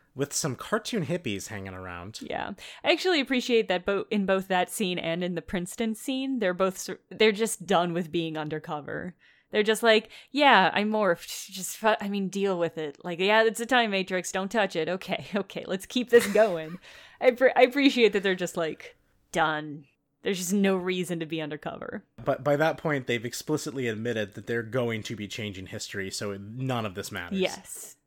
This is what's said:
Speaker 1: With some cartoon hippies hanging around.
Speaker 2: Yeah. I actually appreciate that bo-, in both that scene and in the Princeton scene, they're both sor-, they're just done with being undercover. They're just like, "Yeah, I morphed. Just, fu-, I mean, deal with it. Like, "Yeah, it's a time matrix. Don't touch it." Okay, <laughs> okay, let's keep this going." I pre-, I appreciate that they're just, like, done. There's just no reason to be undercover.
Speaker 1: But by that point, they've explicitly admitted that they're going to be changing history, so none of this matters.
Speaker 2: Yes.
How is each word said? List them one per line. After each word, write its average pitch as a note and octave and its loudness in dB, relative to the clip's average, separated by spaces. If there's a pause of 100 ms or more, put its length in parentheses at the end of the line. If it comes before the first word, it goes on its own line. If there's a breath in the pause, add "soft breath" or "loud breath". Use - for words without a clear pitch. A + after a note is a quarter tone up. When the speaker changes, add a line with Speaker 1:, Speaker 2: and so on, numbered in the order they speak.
(160)
Speaker 1:
With C3+ -4
some C3 -2
cartoon G#3+ -4
hippies B2 -4
hanging G2 -10
around. F#2 -12
Speaker 2:
Yeah. - -8 (320 loud breath)
I D4 2
actually F4 2
appreciate A#3+ 2
that F3+ 0
bo-, G3+ -2
in G3+ 0
both F#3+ 2
that F3+ 2
scene F3+ -2
and E3+ -4
in F3+ -2
the E3 -4
Princeton G#3+ -4
scene, C4+ -4
they're F#3 2
both F#3 0
sor-, - -10 (100)
they're G#3+ 4
just G#3 -2
done F3 4
with E3 -4
being D#3+ -2
undercover. D#3 -6 (340 soft breath)
They're G#3+ 2
just G#3+ 2
like, A3+ 6 (220 loud breath)
"Yeah, B3+ 8
I G#3 2
morphed. G#3 0
Just, F#3+ -10
fu-, G#3+ 4
I G3+ -4
mean, G3 -2
deal G3 0
with E3 0
it. D3+ -8
Like, F3 -6
"Yeah, G#3+ 6
it's A3+ 0
a A#3 -4
time A#3 4
matrix. F#3 -2
Don't F#3+ -2
touch G3+ 0
it." D#3+ -2
Okay, F3 -6
<laughs> G3 -2
okay, G3 -6
let's F#3+ -6
keep B3 -2
this A3+ 8
going." F3+ 2 (420 loud breath)
I B3+ 6
pre-, B3 6
I A#3+ 6
appreciate B3+ 6
that G3+ 2
they're F#3+ 2
just, F3+ -4
like, D#3+ -6 (360)
done. D3+ 0 (380)
There's F#3+ 0
just F3+ -4
no G3 4
reason F3+ -2
to E3 -4
be D#3 -6
undercover. D3+ -8 (200)
Speaker 1:
But C3+ -2
by D3 2
that D#3 2
point, C#3+ -2
they've A#2 0
explicitly D3 -4
admitted A2 -4
that G#2 -14
they're A#2 -2
going A2+ -2
to A#2 -8
be G#2 -8
changing F#2+ -8
history, G2 -8
so G2+ -6
none A#2 -4
of F#2 -6
this F#2+ -8
matters. G2 -6
Speaker 2:
Yes. - -6